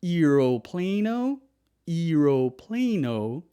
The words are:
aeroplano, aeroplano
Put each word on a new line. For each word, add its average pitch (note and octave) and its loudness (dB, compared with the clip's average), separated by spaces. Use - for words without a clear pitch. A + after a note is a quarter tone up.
aeroplano, F3+ 0
aeroplano D3 0